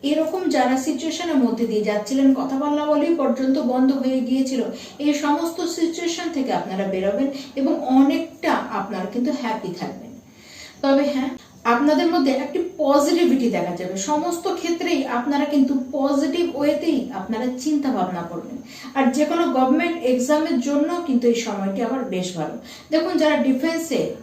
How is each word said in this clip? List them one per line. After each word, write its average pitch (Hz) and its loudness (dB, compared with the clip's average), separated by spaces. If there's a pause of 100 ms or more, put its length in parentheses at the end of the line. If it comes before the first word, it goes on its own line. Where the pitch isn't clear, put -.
(100)
এরকম 320 0
যারা 262 2 (120)
সিচুয়েশনের 320 -2
মধ্যে 233 0
দিয়ে 208 0
যাচ্ছিলেন, 262 2 (120)
কথা 269 -4
বলা 294 0
বলেই 330 2
পর্যন্ত 262 2 (160)
বন্ধ 262 4 (140)
হয়ে 262 2
গিয়েছিল, 262 0 (440)
এই 294 4 (120)
সমস্ত 330 0 (180)
সিচুয়েশন 339 -2 (100)
থেকে 226 -2 (100)
আপনারা 196 -4
বেরোবেন 202 0 (320)
এবং 330 2 (240)
অনেকটা 302 2 (260)
আপনারা 190 -6
কিন্তু 247 0 (100)
হ্যাপি 220 -6 (100)
থাকবেন। - -12 (680)
তবে 277 4 (100)
হ্যাঁ, 262 -2 (440)
আপনাদের 302 4
মধ্যে 269 2 (120)
একটি - -6 (240)
পজিটিভিটি 285 4 (100)
দেখা 175 -2
যাবে। 185 -6 (160)
সমস্ত 330 -2 (160)
ক্ষেত্রেই 339 -2 (180)
আপনারা 285 0 (100)
কিন্তু 277 4 (240)
পজিটিভ 285 0 (140)
ওয়েতেই 294 0 (220)
আপনারা 226 -4 (160)
চিন্তা 285 0
ভাবনা 180 -2
করবেন। - -10 (380)
আর 269 2 (120)
যে 294 4
কোনো 339 2 (120)
গভর্নমেন্ট 320 4 (160)
এক্সামের 294 2
জন্য 285 2 (180)
কিন্তু 247 2
এই 226 2
সময়টি 196 -4
আবার 254 -2 (120)
বেশ 180 -2 (100)
ভালো। 151 -4 (380)
দেখুন, 349 2 (100)
যারা 294 4 (100)
ডিফেন্সে 320 0 (220)